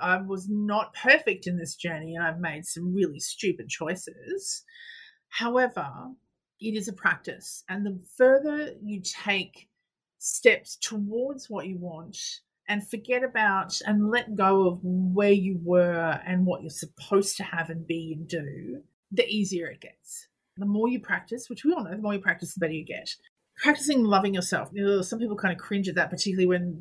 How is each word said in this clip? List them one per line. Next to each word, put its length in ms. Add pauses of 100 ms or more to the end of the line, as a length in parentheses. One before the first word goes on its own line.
I 200
was 280
not 460
perfect 500
in 120
this 180
journey 400
and 100
I've 140
made 260
some 300
really 240
stupid 500
choices. 920 (680)
However, 600 (680)
it 160
is 120
a 60
practice. 760
And 160
the 140 (180)
further 640
you 200
take 680 (520)
steps 580
towards 720
what 180
you 100
want, 400 (500)
and 200
forget 360
about 640
and 240
let 260
go 320
of 160
where 480
you 320
were 600
and 200
what 160
you're 80
supposed 680
to 60
have 260
and 160
be 320
and 100
do, 540 (300)
the 160
easier 400
it 140
gets. 460 (300)
The 80
more 220
you 120
practice, 500
which 160
we 80
all 100
know, 80
the 60
more 160
you 60
practice, 340
the 60
better 140
you 120
get. 240 (480)
Practicing 460
loving 300
yourself. 380
You 140
know, 160
some 180
people 160
kind 180
of 60
cringe 300
at 60
that, 140
particularly 380
when 340